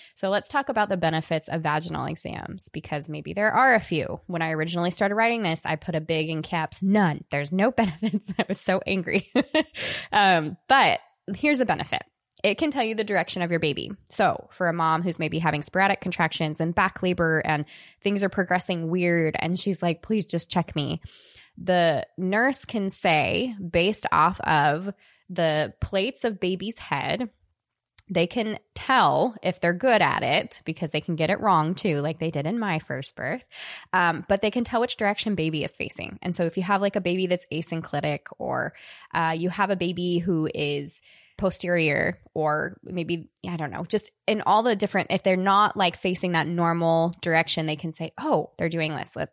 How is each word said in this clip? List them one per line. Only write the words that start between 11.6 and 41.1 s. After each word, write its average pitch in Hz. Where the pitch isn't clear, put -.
a 240
benefit. -
It 202
can 302
tell 277
you 220
the 214
direction 190
of 175
your 170
baby. 139
So -
for 175
a 165
mom 165
who's 175
maybe 160
having 151
sporadic 196
contractions 160
and 170
back -
labor 170
and 151
things 202
are 190
progressing 180
weird 170
and 180
she's 196
like, 170
"Please 220
just -
check -
me." 151
The 170
nurse 214
can 196
say, 175
based 175
off 160
of 156
the 160
plates 202
of 220
baby's 190
head, 151
they 175
can 214
tell 214
if 180
they're 175
good 214
at 143
it -
because 160
they 151
can 165
get 156
it 202
wrong 175
too, 160
like 151
they 165
did 147
in 220
my 190
first -
birth. 175
Um, 175
but 196
they 214
can 240
tell 226
which 247
direction 208
baby 160
is -
facing. -
And 175
so 180
if 165
you 190
have, 190
like, 202
a 202
baby 180
that's 180
asynclitic 151
or, 127
uh, 160
you 175
have 196
a 196
baby 175
who 165
is 143